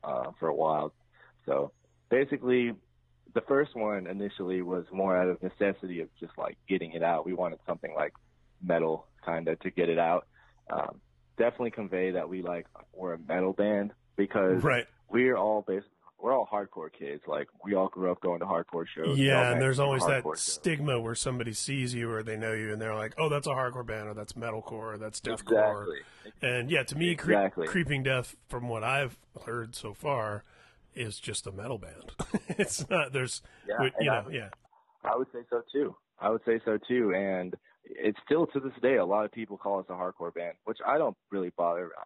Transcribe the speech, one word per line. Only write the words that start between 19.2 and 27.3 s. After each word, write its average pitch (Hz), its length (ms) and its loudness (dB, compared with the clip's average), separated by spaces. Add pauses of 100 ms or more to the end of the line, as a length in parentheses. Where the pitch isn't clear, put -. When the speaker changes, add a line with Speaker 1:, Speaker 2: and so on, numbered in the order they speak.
Speaker 2:
and - 40 2
Speaker 1:
met - 40 2
Speaker 2:
there's 131 160 2
Speaker 1:
through 139 100 2
Speaker 2:
always 131 220 2
that 123 160 2
Speaker 1:
hardcore 78 120 -4
shows. - 180 -2
Speaker 2:
stigma 147 460 0
where 113 140 -2
somebody 120 400 -4
sees 127 400 -2
you 117 160 -2
or 110 140 -4
they 110 140 -6
know 110 160 -2
you 107 200 -2
and 107 80 -6
they're 110 140 -2
like, 107 240 -4
"Oh, 160 100 2
that's 143 160 0
a 151 60 -2
hardcore 127 340 -2
band," 107 240 -6
or 104 60 -8
"That's 107 180 -10
metalcore," 110 640 -6
or - 20 -10
"That's 107 240 -10
deathcore." 107 600 2
Speaker 1:
Exactly. 78 160 -8 (420)
Speaker 2:
And 123 300 -2
yeah, 139 120 2
to 139 140 -8
me, 175 180 2
Cre-, - 180 0